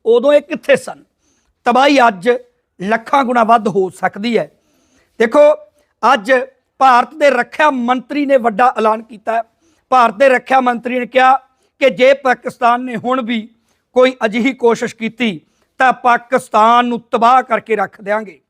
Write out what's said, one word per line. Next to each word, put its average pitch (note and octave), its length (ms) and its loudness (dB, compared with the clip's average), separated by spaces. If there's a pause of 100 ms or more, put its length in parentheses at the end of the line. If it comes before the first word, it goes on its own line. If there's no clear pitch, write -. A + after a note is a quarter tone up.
ਉਦੋਂ A#3+ 280 2
ਇਹ D4 80 4
ਕਿੱਥੇ D4 340 -2
ਸਨ? - 280 -10 (640)
ਤਬਾਹੀ C4 340 2
ਅੱਜ A3+ 320 0 (500)
ਲੱਖਾਂ A3+ 420 -2
ਗੁਣਾ A#3+ 200 0
ਵੱਧ A3 240 2
ਹੋ F#3 220 -2
ਸਕਦੀ G3+ 480 -6
ਹੈ। D3+ 140 -6 (680)
ਦੇਖੋ, D4 340 4 (600)
ਅੱਜ A#3 200 -2 (440)
ਭਾਰਤ B3 360 2
ਦੇ D4+ 160 0
ਰੱਖਿਆ B3+ 400 -2
ਮੰਤਰੀ C4 560 -4
ਨੇ C4+ 120 2
ਵੱਡਾ A#3+ 400 0
ਐਲਾਨ A3 260 -2
ਕੀਤਾ A3 320 -10
ਹੈ। A3+ 80 -4 (460)
ਭਾਰਤ A#3 260 2
ਦੇ C4+ 140 2
ਰੱਖਿਆ B3+ 300 0
ਮੰਤਰੀ B3 400 -4
ਨੇ A#3+ 60 -6
ਕਿਹਾ C4 320 2 (420)
ਕਿ C4+ 100 2
ਜੇ B3 240 2
ਪਾਕਿਸਤਾਨ B3 680 -2
ਨੇ B3+ 140 -10
ਹੁਣ B3+ 260 -4
ਵੀ A3+ 280 -8 (440)
ਕੋਈ C4 220 2 (100)
ਅਜਿਹੀ A#3 280 -4
ਕੋਸ਼ਿਸ਼ A#3 420 -4
ਕੀਤੀ A3 460 -6 (360)
ਤਾਂ B3+ 160 2
ਪਾਕਿਸਤਾਨ A#3+ 920 0
ਨੂੰ A#3+ 160 -6 (100)
ਤਬਾਹ B3 320 2
ਕਰਕੇ A3 320 -4
ਰੱਖ G3 260 -8
ਦਿਆਂਗੇ। G3 480 -8